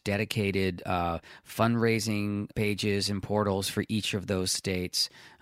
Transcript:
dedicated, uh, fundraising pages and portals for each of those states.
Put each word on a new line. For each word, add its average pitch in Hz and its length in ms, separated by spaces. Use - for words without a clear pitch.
dedicated, 98 840
uh, 87 320
fundraising 110 1120
pages 101 560
and 101 140
portals 101 440
for - 200
each 107 260
of 92 140
those 92 240
states. - 560